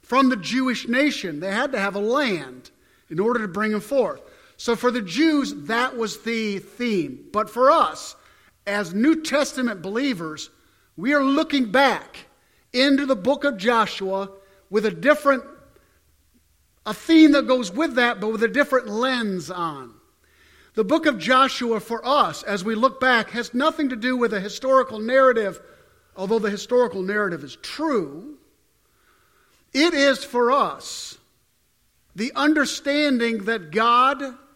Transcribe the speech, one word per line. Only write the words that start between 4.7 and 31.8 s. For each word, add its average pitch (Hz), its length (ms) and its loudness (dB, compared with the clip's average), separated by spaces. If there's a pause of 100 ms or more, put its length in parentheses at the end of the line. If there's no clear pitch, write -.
for 247 160 0
the 240 100 -4
Jews, 254 520 0 (120)
that 247 320 -2
was 226 240 -6
the 220 380 -4
theme. - 720 -4
But 208 160 -2
for 254 220 4
us, 202 440 0 (520)
as 202 260 -4
New 311 300 2
Testament 254 580 -2
believers, 190 680 -6 (440)
we 226 180 -2
are 285 100 4
looking 277 480 0
back 247 560 0 (440)
into 277 340 2
the 262 100 0
book 262 280 -2
of 277 140 0
Joshua 196 720 0 (400)
with 208 160 0
a 214 60 0
different, 269 520 2 (1400)
a 214 80 -6
theme 311 380 8
that 269 160 4
goes 247 240 0
with 269 240 -2
that, 240 260 2
but 214 100 -2
with 220 120 -2
a 226 40 2
different 247 400 0
lens 208 640 -2
on. 156 420 -8 (840)
The 220 80 0
book 302 240 2
of 262 100 0
Joshua 233 640 2
for - 260 -8
us, 240 380 2
as 202 200 -4
we 220 120 -2
look 247 240 0
back, 247 320 2
has 233 240 -8
nothing 311 340 0
to 247 60 -4
do 247 220 -2
with 233 160 0
a 202 60 -2
historical 220 600 0
narrative, 226 600 2 (560)
although 196 240 -2
the 202 120 -2
historical 214 500 0
narrative 185 420 -2
is 135 200 -16
true. 240 720 -4 (1400)
It 330 180 2
is 277 300 2
for 240 300 0
us - 640 -4 (1000)